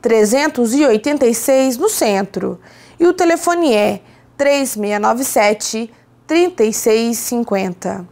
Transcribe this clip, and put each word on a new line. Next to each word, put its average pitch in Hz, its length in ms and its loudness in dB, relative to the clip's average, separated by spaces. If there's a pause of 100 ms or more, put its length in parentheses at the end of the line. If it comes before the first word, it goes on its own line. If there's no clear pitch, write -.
trezentos 233 720 2
e 294 100 4
oitenta 262 400 2
e 233 100 2
seis, 262 440 0
no 381 100 0
centro. 196 720 -2 (400)
E 339 60 4
o 349 80 4
telefone 339 580 0
é 208 300 0 (340)
três 277 400 0
meia 208 220 -4
nove 226 260 0
sete, 220 680 -2 (360)
trinta 349 380 2
e 220 80 0
seis 226 440 0
cinquenta. 190 960 -6